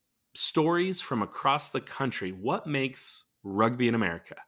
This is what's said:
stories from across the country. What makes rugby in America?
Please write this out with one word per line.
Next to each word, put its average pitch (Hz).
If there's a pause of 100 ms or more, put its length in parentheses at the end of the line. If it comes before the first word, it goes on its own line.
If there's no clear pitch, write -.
(340)
stories 175
from 120
across 143
the 127
country. 110
What 107
makes 135 (180)
rugby 117
in 113
America? 92 (120)